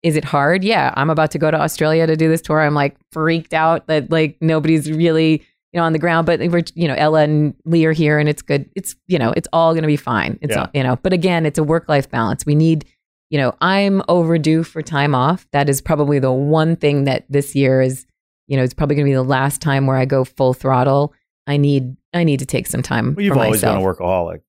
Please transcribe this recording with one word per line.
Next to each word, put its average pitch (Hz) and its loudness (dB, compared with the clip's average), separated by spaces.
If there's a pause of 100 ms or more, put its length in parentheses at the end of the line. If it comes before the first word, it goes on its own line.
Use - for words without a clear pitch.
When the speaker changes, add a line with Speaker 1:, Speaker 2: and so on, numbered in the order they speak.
Speaker 1:
Is 160 0
it 147 0
hard? 151 0
Yeah. 180 0
I'm 143 -2
about 156 0
to 165 -8
go 156 0
to 156 0
Australia 156 0
to 160 2
do 160 2
this 165 0
tour. 156 0
I'm, 151 0
like, 139 0 (160)
freaked 160 -2
out 160 0
that, 151 -2
like, 160 0
nobody's 156 0
really, 160 2 (320)
you 175 -4
know, 170 0
on 160 0
the 156 0
ground, 165 0
but 170 0 (120)
we're, 170 0 (120)
you 170 -2
know, 135 -2
Ella 156 2
and 151 0 (120)
Lee 165 2
are 160 2
here 151 2
and 151 2
it's 147 -4
good. 139 -4
It's, - -12 (120)
you 180 0
know, 113 0
it's - -4
all 165 4
gonna 160 -2
be 147 2
fine. 110 -4
It's 120 -4
Speaker 2:
Yeah. - -2
Speaker 1:
all, - -6
you 139 -2
know, 127 0
but 185 0
again, 170 0
it's 147 -2
a 156 0
work-life 151 -2
balance. 113 -4
We 147 2
need, 160 2 (440)
you 151 -2
know, 131 0
I'm 196 2
overdue 165 2
for 160 -10
time 147 -2
off. 139 0
That 143 2
is 135 0
probably 147 0
the 131 0
one 156 2
thing 143 0
that 135 -2
this 139 -2
year 131 4
is, 131 -2 (420)
you 139 -4
know, 131 2
it's 127 -2
probably 147 0
gonna 143 0
be 139 2
the 131 2
last 135 -2
time 135 0
where 131 0
I 131 0
go 131 0
full 127 -2
throttle. 135 0 (340)
I 143 -2
need, 139 0 (180)
I 175 0
need 143 2
to 135 -6
take 127 -6
some - -4
time 120 -2
Speaker 2:
Well, 202 -6
you've 196 2
Speaker 1:
for 135 2
Speaker 2:
always 107 0
Speaker 1:
myself. 107 0
Speaker 2:
been 92 -2
a 95 0
workaholic. 87 -2 (120)